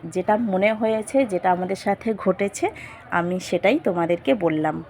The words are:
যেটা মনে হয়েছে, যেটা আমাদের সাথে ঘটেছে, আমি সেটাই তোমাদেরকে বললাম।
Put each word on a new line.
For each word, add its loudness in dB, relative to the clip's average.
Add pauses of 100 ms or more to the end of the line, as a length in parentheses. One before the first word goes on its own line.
যেটা 0
মনে 2
হয়েছে, 0
যেটা -2
আমাদের 0
সাথে -2
ঘটেছে, 0 (460)
আমি 0
সেটাই 2
তোমাদেরকে 0
বললাম। 0 (120)